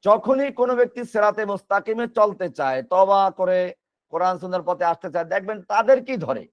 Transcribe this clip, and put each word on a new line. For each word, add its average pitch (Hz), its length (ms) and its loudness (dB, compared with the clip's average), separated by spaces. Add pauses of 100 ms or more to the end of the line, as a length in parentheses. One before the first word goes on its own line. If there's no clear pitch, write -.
যখনই 262 480 2
কোনো 247 240 0
ব্যক্তি 247 280 0
সিরাতে 208 400 0
মুস্তাকিমে 202 640 -4
চলতে 208 420 0
চায়, 131 320 -2
তওবা 190 480 4
করে 180 440 -2 (340)
কোরআন 180 300 -2
সুন্নাহর 180 260 -6
পথে 180 200 -2
আসতে 170 280 -4
চায়, 170 120 -2
দেখবেন 196 380 -6
তাদেরকেই 254 540 2
ধরে। 131 360 -6